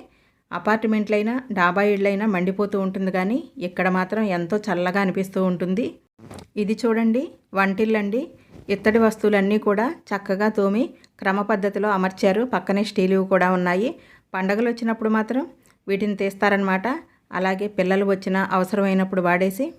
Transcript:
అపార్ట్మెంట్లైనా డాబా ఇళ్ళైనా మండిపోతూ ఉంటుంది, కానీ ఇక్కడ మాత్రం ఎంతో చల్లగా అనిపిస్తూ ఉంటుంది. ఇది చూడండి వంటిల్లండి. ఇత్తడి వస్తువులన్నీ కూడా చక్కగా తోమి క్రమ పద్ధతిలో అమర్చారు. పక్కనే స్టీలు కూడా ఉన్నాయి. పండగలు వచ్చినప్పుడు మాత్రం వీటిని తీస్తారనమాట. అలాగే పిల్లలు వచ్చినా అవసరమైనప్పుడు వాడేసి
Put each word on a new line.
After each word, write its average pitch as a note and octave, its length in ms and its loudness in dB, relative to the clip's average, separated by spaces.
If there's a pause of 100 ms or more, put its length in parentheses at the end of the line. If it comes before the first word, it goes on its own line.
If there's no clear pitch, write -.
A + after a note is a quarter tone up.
(500)
అపార్ట్మెంట్లైనా G#3+ 840 0 (180)
డాబా F3+ 320 2
ఇళ్ళైనా G3+ 420 0
మండిపోతూ G3 540 0
ఉంటుంది, F#3+ 320 -2
కానీ F#3+ 260 0 (280)
ఇక్కడ F3+ 220 -2
మాత్రం F#3 340 0 (120)
ఎంతో E3+ 240 -2
చల్లగా F3+ 420 0
అనిపిస్తూ F#3+ 440 -2
ఉంటుంది. F#3 420 -2 (720)
ఇది G#3 180 0
చూడండి A3+ 480 2 (320)
వంటిల్లండి. G3+ 640 0 (480)
ఇత్తడి G#3 300 2
వస్తువులన్నీ G#3+ 600 4
కూడా G#3+ 280 2 (180)
చక్కగా G3 460 -2
తోమి G#3 340 2 (340)
క్రమ G3 240 0
పద్ధతిలో G3+ 480 0
అమర్చారు. F#3+ 560 2
పక్కనే G3 380 -2
స్టీలు F#3+ 340 2 (120)
కూడా F#3 220 4
ఉన్నాయి. F3+ 360 0 (440)
పండగలు G3+ 380 0
వచ్చినప్పుడు A3+ 400 -2
మాత్రం A3 320 0 (440)
వీటిని G3 300 -2
తీస్తారనమాట. G3 680 0 (440)
అలాగే F#3+ 380 -2
పిల్లలు F#3+ 380 0
వచ్చినా F#3+ 340 0 (120)
అవసరమైనప్పుడు F#3+ 680 0
వాడేసి F#3 420 2 (140)